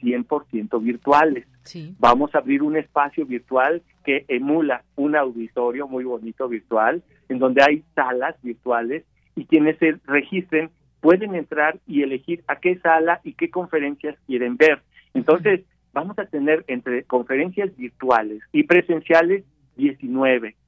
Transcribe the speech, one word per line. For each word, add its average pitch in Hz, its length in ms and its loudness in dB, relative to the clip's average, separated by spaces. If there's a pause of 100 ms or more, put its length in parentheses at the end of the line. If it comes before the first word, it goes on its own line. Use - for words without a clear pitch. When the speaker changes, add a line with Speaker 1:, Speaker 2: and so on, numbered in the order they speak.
Speaker 1:
cien 123 220 -2
por 147 240 -6
ciento 110 320 -6
virtuales. 135 680 0 (160)
Speaker 2:
Sí. 170 340 -16
Speaker 1:
Vamos 127 340 4
a 156 60 2
abrir 139 240 0
un 151 140 -2
espacio 147 500 -2
virtual 131 560 -2 (220)
que 135 240 -2
emula 139 560 -2 (100)
un 147 220 -2
auditorio 123 720 -2
muy 131 160 -8
bonito 120 440 -8
virtual, 117 540 -2 (260)
en 127 120 -6
donde 131 240 4
hay 151 180 2 (140)
salas 131 440 -2
virtuales, 120 600 -4 (320)
y 143 120 -10
quienes 156 320 4
se 160 180 2 (100)
registren 156 640 -2 (300)
pueden 185 360 4
entrar 151 500 -2
y 147 160 0
elegir 139 460 -6
a 143 80 -4
qué 180 220 -2
sala 165 440 2
y 139 120 -14
qué 170 140 -6
conferencias 151 680 -6 (100)
quieren 123 300 -4
ver. 147 260 2 (320)
Entonces, 175 460 2 (320)
vamos 175 260 -6
a 202 60 -8
tener 151 420 -2
entre 123 380 -6
conferencias 170 720 -4
virtuales 117 640 -2 (100)
y - 120 2
presenciales 175 800 2 (320)
diecinueve 131 800 -2 (120)